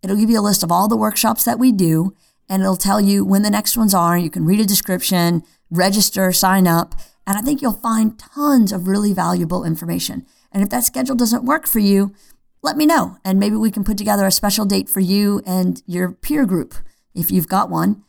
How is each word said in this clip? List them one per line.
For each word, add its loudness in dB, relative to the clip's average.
It'll -2
give 2
you 4
a 0
list 0
of -2
all 2
the 2
workshops 0
that -2
we 4
do, 2
and 0
it'll 0
tell 0
you 2
when 2
the 0
next -2
ones 2
are. 2
You -2
can -4
read 2
a 2
description, 0
register, 0
sign 4
up, 0
and -2
I -4
think -2
you'll -2
find -2
tons 0
of -4
really 0
valuable -2
information. -6
And 0
if -2
that -4
schedule -4
doesn't 0
work -2
for -2
you, 2
let -2
me 0
know, 2
and 2
maybe 0
we 0
can -4
put -2
together 0
a 2
special 0
date 0
for -2
you 2
and -2
your -4
peer -2
group, -2
if -4
you've 0
got -2
one -2